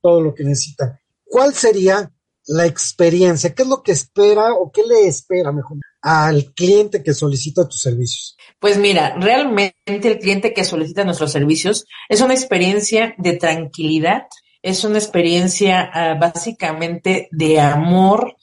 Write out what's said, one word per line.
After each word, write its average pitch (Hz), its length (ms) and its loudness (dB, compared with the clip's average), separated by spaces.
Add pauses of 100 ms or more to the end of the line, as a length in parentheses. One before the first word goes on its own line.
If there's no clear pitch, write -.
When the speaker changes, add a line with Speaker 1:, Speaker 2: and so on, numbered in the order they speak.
Speaker 1:
todo 170 180 4
lo 156 140 -2
que 151 80 -10
necesitan. 139 560 -6 (260)
¿Cuál 269 300 2
sería 196 560 2 (360)
la 160 200 0
experiencia? 170 880 2
¿Qué - 80 0
es 262 60 0
lo 262 140 -2
que 202 100 -2
espera 208 600 2
o 180 180 -2
qué 415 100 0
le 233 240 4
espera, 170 460 -2
mejor, 147 260 -8 (240)
al 156 500 0
cliente 202 500 2
que 147 120 0
solicita 147 520 -2
tus - 140 -12
servicios? 120 560 -6 (220)
Speaker 2:
Pues 202 180 0
mira, 196 420 0
realmente 240 560 0 (120)
el 208 320 -2
cliente 196 340 -2
que 190 120 -4
solicita 170 400 -4
nuestros 156 280 -4
servicios 156 540 -2 (220)
es 214 120 2
una 262 140 2
experiencia 208 840 0
de 175 180 -2
tranquilidad, 160 880 -2 (360)
es 185 240 -4
una 214 140 0
experiencia, 180 960 0
ah, 160 280 -2
básicamente 170 1120 -4
de 156 300 2
amor, 175 840 2